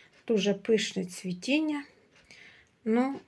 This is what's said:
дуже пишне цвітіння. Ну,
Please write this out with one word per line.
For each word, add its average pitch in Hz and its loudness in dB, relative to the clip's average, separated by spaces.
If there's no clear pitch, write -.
дуже 202 4
пишне 202 0
цвітіння. 285 -2
Ну, 247 0